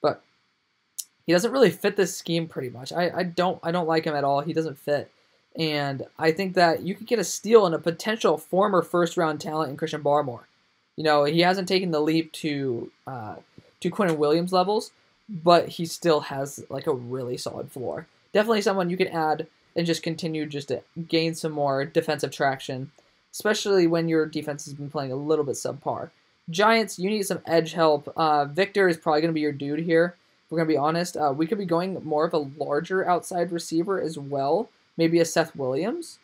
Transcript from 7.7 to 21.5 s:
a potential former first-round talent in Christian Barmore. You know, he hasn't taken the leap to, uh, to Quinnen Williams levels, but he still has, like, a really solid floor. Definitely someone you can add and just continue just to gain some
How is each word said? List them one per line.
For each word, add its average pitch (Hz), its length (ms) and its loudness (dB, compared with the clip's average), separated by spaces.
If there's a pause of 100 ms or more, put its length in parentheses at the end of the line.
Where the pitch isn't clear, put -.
a 151 60 -2
potential 175 580 0
former 190 440 2
first-round 170 580 0
talent 151 320 -4
in 139 60 -10
Christian 156 260 -6
Barmore. 143 400 0 (540)
You 156 80 -4
know, 151 180 6
he 156 160 2
hasn't 185 300 2
taken 185 220 0
the 151 100 2
leap 160 320 0
to, 135 580 -4 (160)
uh, 113 280 -10 (440)
to 180 100 -2
Quinnen 170 280 0
Williams 160 340 2
levels, 185 400 0 (380)
but 170 400 4
he - 160 -6
still 160 360 0
has, 139 480 -8
like, 135 160 -8
a 160 80 0
really 123 440 -8
solid - 340 -10
floor. - 360 -10 (260)
Definitely 214 280 2
someone 196 280 0
you 180 80 -4
can 185 100 2
add 156 400 -2 (280)
and 170 100 0
just 165 180 0
continue 160 420 -4
just 147 240 -10
to - 120 -4 (260)
gain 165 280 0
some 160 160 -6